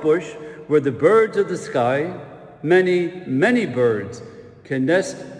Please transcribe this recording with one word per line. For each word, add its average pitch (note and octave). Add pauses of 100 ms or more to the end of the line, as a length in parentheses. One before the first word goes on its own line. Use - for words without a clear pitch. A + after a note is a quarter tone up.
bush D#3 (360)
where D3+
the C3+
birds G3
of G3
the F3+
sky, C#3 (420)
many, F3+
many G3
birds, A#2 (400)
can C3
nest F#3 (240)